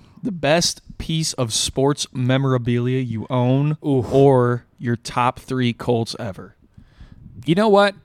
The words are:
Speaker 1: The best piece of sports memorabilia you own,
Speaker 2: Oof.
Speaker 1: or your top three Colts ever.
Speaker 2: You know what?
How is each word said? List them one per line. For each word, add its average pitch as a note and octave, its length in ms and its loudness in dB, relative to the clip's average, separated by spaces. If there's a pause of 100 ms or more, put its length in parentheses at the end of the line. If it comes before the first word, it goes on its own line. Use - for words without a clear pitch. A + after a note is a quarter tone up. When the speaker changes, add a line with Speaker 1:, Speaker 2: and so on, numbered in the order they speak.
(240)
Speaker 1:
The A#3+ 80 -6
best D#3+ 500 -2 (160)
piece D#3+ 360 -4
of A#2 200 -4
sports - 580 -2
memorabilia B2+ 880 0
you A2+ 280 -6
own, C3 560 0
Speaker 2:
Oof. C3+ 260 0
Speaker 1:
or B2+ 540 4 (140)
your A#2+ 160 -2
top - 440 -2
three B2+ 340 -2
Colts A#2 440 -2
ever. G2 380 -14 (880)
Speaker 2:
You D#3+ 80 2
know G#3+ 160 4
what? G3+ 240 4 (120)